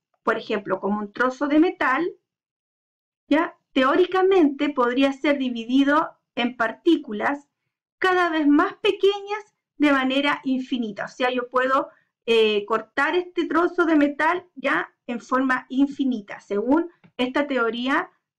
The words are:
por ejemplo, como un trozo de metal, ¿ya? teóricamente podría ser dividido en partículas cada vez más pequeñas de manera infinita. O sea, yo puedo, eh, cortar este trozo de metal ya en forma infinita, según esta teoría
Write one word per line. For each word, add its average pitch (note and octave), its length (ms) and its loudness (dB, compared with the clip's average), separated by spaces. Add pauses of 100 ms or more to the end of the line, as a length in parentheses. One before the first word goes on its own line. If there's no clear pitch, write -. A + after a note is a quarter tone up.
(220)
por A3 160 -2
ejemplo, G3+ 440 -4
como G#3 180 -2
un G#3 140 -10
trozo B3+ 340 -2
de D4 120 0
metal, E4+ 520 0 (1160)
¿ya? D#4+ 280 0 (160)
teóricamente E4+ 960 2
podría C4+ 440 0
ser C#4+ 240 0
dividido C4 800 0 (180)
en A#3+ 220 -4
partículas A#3+ 920 -2 (520)
cada F4+ 300 2
vez D#4 180 0
más E4 300 4
pequeñas G4+ 760 -2 (220)
de C#4+ 160 2
manera C4+ 500 0
infinita. B3+ 640 -4
O - 40 -12
sea, B3+ 200 -2
yo B3 180 -4
puedo, C4 420 0 (360)
eh, G#3+ 400 2
cortar C#4 500 -2
este F4+ 300 -2
trozo E4+ 400 0
de D#4+ 100 2
metal D4+ 500 0 (100)
ya D4 380 -4 (140)
en A3+ 140 -8
forma B3+ 480 -2
infinita, C4 720 -2
según B3+ 480 0 (260)
esta C4 320 -2
teoría B3+ 640 -2 (300)